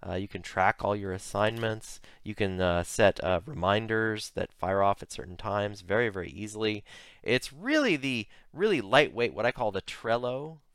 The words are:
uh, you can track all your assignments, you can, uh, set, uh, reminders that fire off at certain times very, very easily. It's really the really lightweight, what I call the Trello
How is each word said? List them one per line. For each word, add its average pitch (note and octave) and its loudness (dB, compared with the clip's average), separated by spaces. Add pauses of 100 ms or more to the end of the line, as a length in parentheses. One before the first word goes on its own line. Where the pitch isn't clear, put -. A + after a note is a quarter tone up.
uh, F2+ -6
you G2 -4
can F2+ -12
track F#2+ 0
all G2+ 0
your G2 -6
assignments, A2 -2 (240)
you G#2 -8
can, F#2 -2
uh, F2 2
set, G2 4
uh, F2+ 2
reminders A2 0
that - -6
fire G2 0
off G2 2
at - -14
certain F2+ -12
times G2+ -4
very, G#2 0
very F#2+ -6
easily. G#2+ -4 (380)
It's - 4
really A#3 2
the B2+ -2 (260)
really F3+ 2
lightweight, A2+ 4
what G#2+ 0
I B2+ 2
call A2+ -2
the F#2+ -4
Trello B2+ -4 (160)